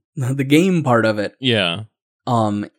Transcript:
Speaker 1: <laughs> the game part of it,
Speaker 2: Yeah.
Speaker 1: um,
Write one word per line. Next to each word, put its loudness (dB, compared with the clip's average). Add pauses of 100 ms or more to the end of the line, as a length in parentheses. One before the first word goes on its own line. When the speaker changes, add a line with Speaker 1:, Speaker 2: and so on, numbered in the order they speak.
Speaker 1:
<laughs> -20
the -4
game 2
part 2
of 0
it, -6
Speaker 2:
Yeah. 0 (440)
Speaker 1:
um, -2 (140)